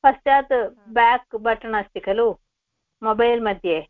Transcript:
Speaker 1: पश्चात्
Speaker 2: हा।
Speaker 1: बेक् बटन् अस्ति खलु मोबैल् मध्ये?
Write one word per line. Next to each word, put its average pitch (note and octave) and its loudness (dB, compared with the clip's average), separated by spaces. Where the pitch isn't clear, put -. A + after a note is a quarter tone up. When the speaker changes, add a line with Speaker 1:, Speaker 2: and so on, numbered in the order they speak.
Speaker 1:
पश्चात् C#4 2
Speaker 2:
हा। A3 -4
Speaker 1:
बेक् A#3 0
बटन् A3 -4
अस्ति G3+ -6
खलु G#3+ -2
मोबैल् A#3 0
मध्ये? G3 -4